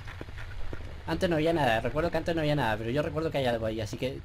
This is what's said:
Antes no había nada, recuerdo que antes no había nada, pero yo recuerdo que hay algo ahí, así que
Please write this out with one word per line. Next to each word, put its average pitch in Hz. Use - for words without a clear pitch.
Antes 165
no 165
había 160
nada, 127
recuerdo 147
que -
antes 165
no 160
había 147
nada, 113
pero 110
yo 139
recuerdo 160
que 151
hay 135
algo 117
ahí, 110
así 110
que 135